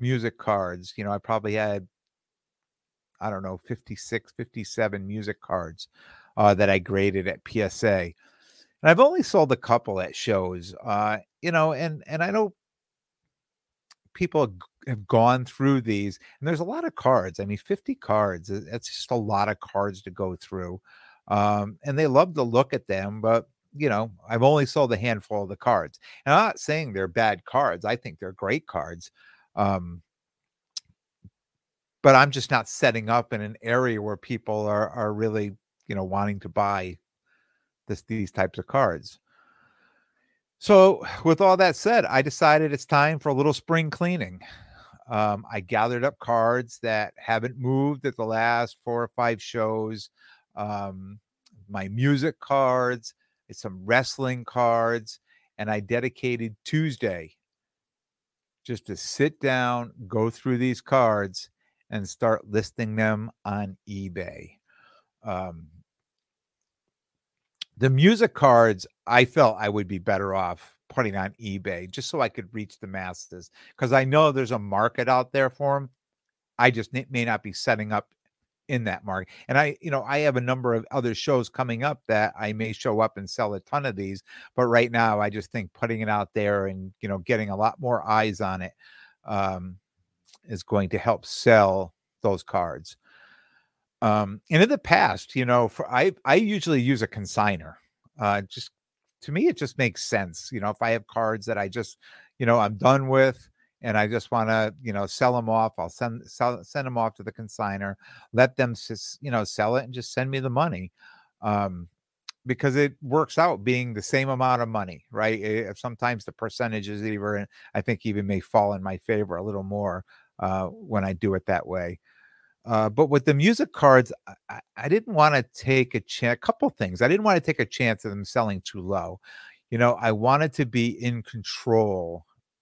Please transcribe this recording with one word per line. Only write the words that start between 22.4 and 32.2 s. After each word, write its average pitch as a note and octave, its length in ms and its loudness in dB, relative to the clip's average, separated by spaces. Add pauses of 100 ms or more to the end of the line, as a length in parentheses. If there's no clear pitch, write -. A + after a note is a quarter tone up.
look B2 320 2
at - 120 -4
them, G2+ 360 -6
but, A2+ 260 2 (280)
you D3 120 0
know, A2 240 -2 (160)
I've A2+ 140 0
only C#3 240 6
sold C3+ 260 2
a A2+ 40 0
handful G#2+ 480 -4
of F#2 40 -10
the G2 80 -10
cards. F#2 420 0 (280)
And C#3 80 4
I'm G#3 140 6
not - 120 -8
saying D3+ 320 -4
they're F#2+ 160 -2
bad G#2 380 0
cards. G#2+ 400 -2
I A2+ 100 -2
think F#2 220 -12
they're F#2+ 140 -10
great G#2+ 340 -4
cards. E2+ 440 -10 (460)
Um, F2+ 460 -2 (2000)
but C3+ 120 10
I'm C#3 160 8